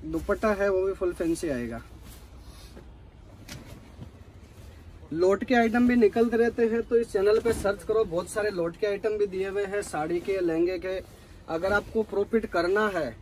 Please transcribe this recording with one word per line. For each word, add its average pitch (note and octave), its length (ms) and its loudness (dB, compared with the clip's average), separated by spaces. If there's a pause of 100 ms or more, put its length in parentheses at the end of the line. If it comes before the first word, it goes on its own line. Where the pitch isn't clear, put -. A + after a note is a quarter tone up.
दुपट्टा F#3+ 480 0
है G3+ 180 0
वो F#3 120 2
भी G3 100 -2
full F3+ 200 -2
fancy E3 360 -2
आएगा। A#2+ 320 -4 (3250)
लॉट F#3+ 320 4
के B3+ 100 2
item A#3 340 4
भी B3 80 4
निकलते A#3 400 4
रहते A#3 300 4
हैं, A3+ 160 0
तो A#3 140 0
इस A#3 160 2
channel G#3 280 4
पे A3+ 120 0
search G3+ 300 -2
करो, A3 220 0
बहुत F3 260 -4
सारे G#3 200 -2
लॉट E3+ 260 -4
के G#3+ 100 -2
item G#3 320 -2
भी G#3 80 2
दिए F#3+ 220 -4
हुए G3+ 160 -2
हैं, G3 180 -4
साड़ी E3 380 -4
के, G3 200 -2
लहंगे F3 380 2
के। F#3 200 -4 (500)
अगर E3+ 240 -2
आपको G#3 320 0
profit G#3 440 0
करना F#3 400 0
है D#3 340 -4